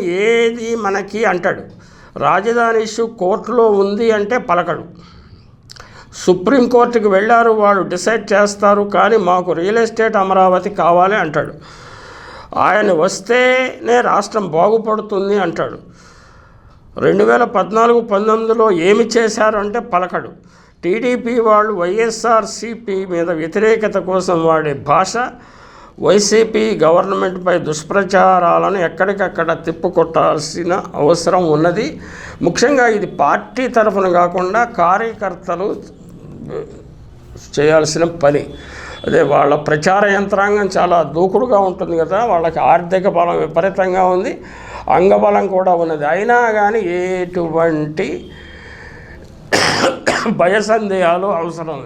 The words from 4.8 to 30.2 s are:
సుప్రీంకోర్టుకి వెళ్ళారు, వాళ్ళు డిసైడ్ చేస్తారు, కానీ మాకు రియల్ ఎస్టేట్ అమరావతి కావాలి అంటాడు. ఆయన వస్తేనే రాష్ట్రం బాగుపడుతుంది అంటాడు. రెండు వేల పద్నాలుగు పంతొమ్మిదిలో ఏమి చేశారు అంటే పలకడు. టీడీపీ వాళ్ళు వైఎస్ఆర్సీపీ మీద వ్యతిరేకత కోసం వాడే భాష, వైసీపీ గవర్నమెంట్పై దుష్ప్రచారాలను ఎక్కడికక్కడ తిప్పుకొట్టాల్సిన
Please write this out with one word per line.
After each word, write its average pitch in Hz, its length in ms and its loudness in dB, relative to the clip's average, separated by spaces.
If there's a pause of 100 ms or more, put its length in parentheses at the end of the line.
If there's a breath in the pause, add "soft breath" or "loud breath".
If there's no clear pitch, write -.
సుప్రీంకోర్టుకి 240 840 2
వెళ్ళారు, 226 440 4
వాళ్ళు 202 320 2
డిసైడ్ 202 500 -2
చేస్తారు, 202 500 2 (100)
కానీ 196 240 4
మాకు 180 360 0
రియల్ 185 240 -2
ఎస్టేట్ 220 400 0
అమరావతి 190 520 4
కావాలి 180 460 2
అంటాడు. 156 380 -4 (1040 loud breath)
ఆయన 190 340 2
వస్తేనే 247 1120 0
రాష్ట్రం 202 460 -2
బాగుపడుతుంది 208 920 0
అంటాడు. 160 400 -4 (1300 soft breath)
రెండు 180 180 4
వేల 240 200 4
పద్నాలుగు 226 560 2
పంతొమ్మిదిలో 220 720 2
ఏమి 190 320 4
చేశారు 220 540 0
అంటే 208 220 -4
పలకడు. 180 500 -4 (540 soft breath)
టీడీపీ 233 560 -2
వాళ్ళు 214 340 4
వైఎస్ఆర్సీపీ 208 1300 -2
మీద 175 240 -2
వ్యతిరేకత 196 680 0
కోసం 180 460 0
వాడే 156 300 2
భాష, 143 400 0 (880 loud breath)
వైసీపీ 214 840 2
గవర్నమెంట్పై 185 760 0
దుష్ప్రచారాలను 180 1160 2
ఎక్కడికక్కడ 175 760 -2 (140)
తిప్పుకొట్టాల్సిన 165 1080 0 (220)